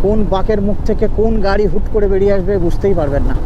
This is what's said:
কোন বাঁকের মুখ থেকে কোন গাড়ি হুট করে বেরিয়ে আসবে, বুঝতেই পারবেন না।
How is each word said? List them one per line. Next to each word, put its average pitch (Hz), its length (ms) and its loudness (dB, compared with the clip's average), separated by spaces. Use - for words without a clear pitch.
কোন 208 140 2
বাঁকের 202 340 0
মুখ 196 100 -2
থেকে 214 160 0
কোন 220 140 0
গাড়ি 196 240 0
হুট 196 220 0
করে 208 200 0
বেরিয়ে 196 240 2
আসবে, 190 160 -2
বুঝতেই 185 340 0
পারবেন 139 300 -2
না। - 60 0